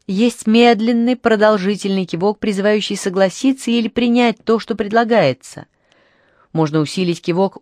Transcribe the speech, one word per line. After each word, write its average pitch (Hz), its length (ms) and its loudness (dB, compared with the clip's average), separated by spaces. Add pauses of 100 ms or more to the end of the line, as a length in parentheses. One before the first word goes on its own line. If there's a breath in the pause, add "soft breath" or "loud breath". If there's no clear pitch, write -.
Есть 214 420 -2
медленный, 233 680 2
продолжительный 202 880 0
кивок, 180 360 -4
призывающий 202 580 -2
согласиться 196 720 -2
или 233 160 0
принять 240 560 0
то, 220 160 0
что - 160 -6
предлагается. 214 920 0 (840)
Можно 156 300 0
усилить 170 400 -2
кивок, 185 400 -2